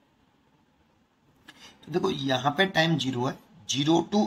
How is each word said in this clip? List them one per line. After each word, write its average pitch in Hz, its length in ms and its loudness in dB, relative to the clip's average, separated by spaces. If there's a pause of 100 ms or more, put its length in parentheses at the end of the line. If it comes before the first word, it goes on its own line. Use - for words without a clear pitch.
(1800)
तो 151 80 -14
देखो 185 180 0
यहाँ 139 480 -2
पे 190 80 4
time 165 320 2
zero 123 280 -2
है, 160 120 -6 (300)
ज़ीरो 147 260 2 (180)
to 208 140 4